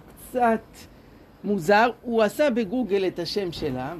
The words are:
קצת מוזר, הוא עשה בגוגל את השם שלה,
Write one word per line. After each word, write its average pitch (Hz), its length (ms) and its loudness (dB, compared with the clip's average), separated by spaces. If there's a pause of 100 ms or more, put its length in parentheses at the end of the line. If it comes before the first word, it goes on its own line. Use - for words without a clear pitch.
קצת 233 540 0 (800)
מוזר, 202 460 4 (120)
הוא 226 220 0
עשה 285 260 2
בגוגל 202 580 0
את 175 120 -4
השם 175 320 -4
שלה, 139 480 -6